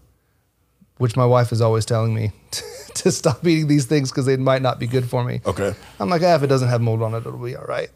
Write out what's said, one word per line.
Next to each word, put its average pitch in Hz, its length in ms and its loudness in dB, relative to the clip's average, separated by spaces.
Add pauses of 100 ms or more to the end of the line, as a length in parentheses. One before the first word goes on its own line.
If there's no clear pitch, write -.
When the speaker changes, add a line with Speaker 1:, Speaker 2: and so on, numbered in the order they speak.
(960)
Speaker 1:
which 123 200 0
my 123 80 4
wife 120 260 4
is 113 80 -2
always 113 260 2
telling 113 280 0
me 110 180 -2 (100)
<laughs> - 100 -20
to, - 120 -8 (320)
to - 160 0
stop - 360 -2
eating 156 200 2
these 147 180 4
things 139 260 0
'cause 135 160 -2
they 135 100 2
might 131 240 2
not 123 180 -2
be 135 60 -4
good 123 240 -2
for 123 140 -2
me. 62 220 -6
Speaker 2:
Okay. 98 280 -2 (260)
Speaker 1:
I'm 202 100 -2
like, 170 120 0
"Ah, 175 140 6
if 143 80 2
it 139 40 0
doesn't 127 220 2
have 120 120 0
mold 113 200 0
on 110 140 -4
it, 113 100 -6
it'll 127 140 -12
be 120 160 -10
all - 100 -14
right." 131 300 -6